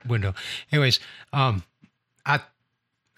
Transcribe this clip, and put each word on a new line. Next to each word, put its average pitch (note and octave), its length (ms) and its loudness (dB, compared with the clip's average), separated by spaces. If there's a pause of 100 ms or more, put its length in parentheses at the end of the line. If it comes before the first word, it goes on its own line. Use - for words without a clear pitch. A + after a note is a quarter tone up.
window. G#2 280 0 (360)
Anyways, C#3 300 2 (320)
um, C3 320 0 (600)
I, C#3+ 160 2 (760)